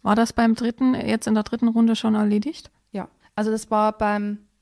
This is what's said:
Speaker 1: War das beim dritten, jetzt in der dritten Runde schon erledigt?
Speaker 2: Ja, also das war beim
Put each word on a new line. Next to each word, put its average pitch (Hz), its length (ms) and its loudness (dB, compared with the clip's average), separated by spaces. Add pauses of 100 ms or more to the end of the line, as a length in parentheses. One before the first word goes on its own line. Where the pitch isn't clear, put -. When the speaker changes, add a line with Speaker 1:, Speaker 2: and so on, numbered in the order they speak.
Speaker 1:
War 214 160 0
das 226 160 2
beim 226 220 2
dritten, 247 400 0
jetzt 220 320 -2
in 214 80 2
der 214 80 2
dritten 233 260 -2
Runde 226 260 2
schon 214 200 0
erledigt? 208 560 -2 (200)
Speaker 2:
Ja, 190 200 -10 (260)
also 214 140 -2
das 220 200 -6
war 214 280 0
beim 208 400 -2 (240)